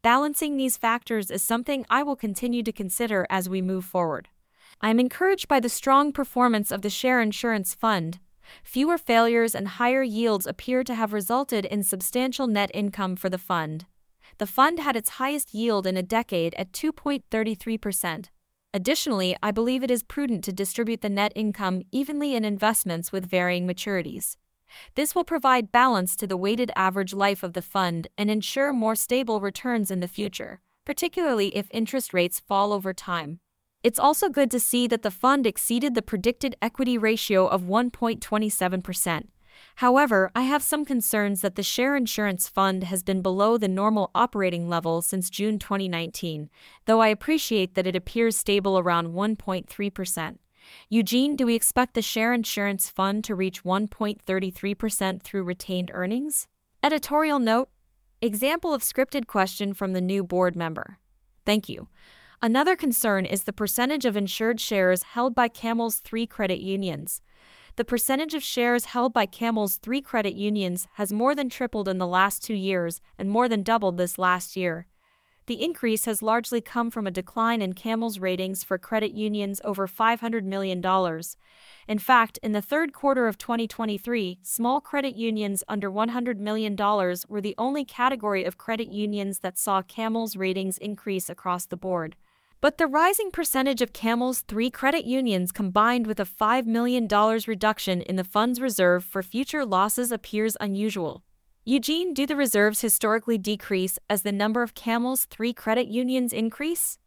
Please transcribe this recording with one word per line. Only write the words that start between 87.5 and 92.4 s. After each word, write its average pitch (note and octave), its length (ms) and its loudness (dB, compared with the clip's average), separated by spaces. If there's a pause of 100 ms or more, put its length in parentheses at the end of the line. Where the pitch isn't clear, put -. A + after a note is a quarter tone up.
only C#4 280 -2
category G#3+ 600 0
of F#3 140 -6
credit A3+ 320 -6
unions G3+ 500 -4
that F#3 180 -6
saw G3 220 2
camel's A3 560 -4
ratings F#3 420 -2
increase G3+ 520 -6
across F3+ 360 -6
the F3+ 100 -8
board. F3 400 -4 (460)